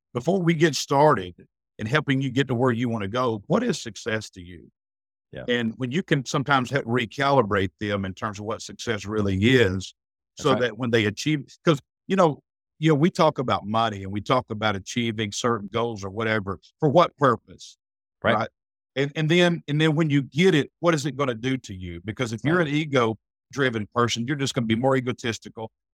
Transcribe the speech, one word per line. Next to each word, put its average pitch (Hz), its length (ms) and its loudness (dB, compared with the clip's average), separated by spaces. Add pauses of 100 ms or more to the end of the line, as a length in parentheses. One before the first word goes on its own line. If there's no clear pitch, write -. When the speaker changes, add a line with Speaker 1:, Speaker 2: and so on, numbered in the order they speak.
(120)
Speaker 1:
before 175 300 0
we 170 100 2
get 156 220 2
started 139 600 2 (440)
in 110 80 -6
helping 139 340 0
you 135 100 -2
get 131 180 0
to 135 60 -2
where 123 180 2
you 117 180 -2
wanna 101 180 -4
go, 113 380 -2
what 208 160 2
is 233 180 -4
success 110 500 -6
to 95 120 -18
you?" 87 280 -18 (640)
Speaker 2:
Yeah. - 160 -12
Speaker 1:
And 120 300 -2
when 127 120 -6
you 165 120 -2
can 139 240 -2
sometimes 135 440 0
help 131 140 -2
recalibrate 117 840 0 (100)
them 104 240 -2
in 95 80 -6
terms 104 260 -8
of 107 60 -10
what 104 160 -8
success 104 460 -8
really 101 360 -2
is, 107 520 4 (420)
Speaker 2:
That's - 60 -14
Speaker 1:
so 143 100 4
Speaker 2:
right. 110 80 2
Speaker 1:
that 113 160 -2
when 120 140 -4
they 113 160 4
achieve, 135 400 -2 (180)
'cause, 156 160 2 (260)
you 190 100 0
know, 165 260 4 (360)
you 156 120 2
know, 160 40 6
we 147 140 4
talk 160 300 2
about 117 280 -2
money 107 360 -2
and 95 100 -10
we 104 80 -4
talk 131 300 0
about 107 260 -2
achieving 110 560 -4
certain 110 400 -4
goals 113 320 -4
or 98 60 -8
whatever. 107 500 -2 (180)
For 151 120 2
what 160 260 2
purpose? 110 640 -2 (440)
Speaker 2:
Right. 113 120 2
Speaker 1:
Right? 110 140 -4 (480)
And, 143 200 -2
and 156 140 0
then, 175 360 4
and 151 140 -2
then 160 140 2
when 160 160 2
you 139 100 2
get 165 340 2
it, 139 160 2 (100)
what 170 140 4
is 143 120 -2
it 127 100 -6
gonna 131 180 -2
do 131 220 -2
to 107 180 -10
you? 87 300 -12
Because 110 300 -4
if 110 100 -10
you're 160 140 4
Speaker 2:
Right. 165 100 2
Speaker 1:
an 143 60 -2
ego-driven 127 1200 -2
person, 117 320 0
you're 151 100 -2
just 135 180 -4
gonna 117 120 -2
be 110 80 2
more 131 200 2
egotistical. 117 760 -6 (240)